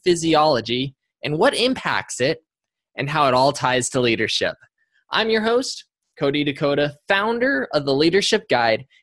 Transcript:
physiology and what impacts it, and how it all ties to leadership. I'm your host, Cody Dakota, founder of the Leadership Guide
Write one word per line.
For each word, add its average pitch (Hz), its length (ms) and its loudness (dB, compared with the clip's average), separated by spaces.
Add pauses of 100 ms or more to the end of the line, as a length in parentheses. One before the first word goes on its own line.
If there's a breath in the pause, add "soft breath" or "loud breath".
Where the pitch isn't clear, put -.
physiology 151 920 2 (300)
and 147 140 -4
what 233 180 2
impacts 175 640 -4
it, 143 240 -2 (540)
and 139 120 -6
how 151 160 2
it 127 80 2
all 135 200 4
ties 127 360 -2
to 131 120 -2
leadership. 107 560 0 (520)
I'm 220 200 -2
your 220 120 0
host, 240 440 -2 (340)
Cody 147 240 0
Dakota, 143 540 -2 (100)
founder 233 680 -2
of 147 120 -2
the 139 80 2
Leadership 185 560 2
Guide 117 360 2 (180 soft breath)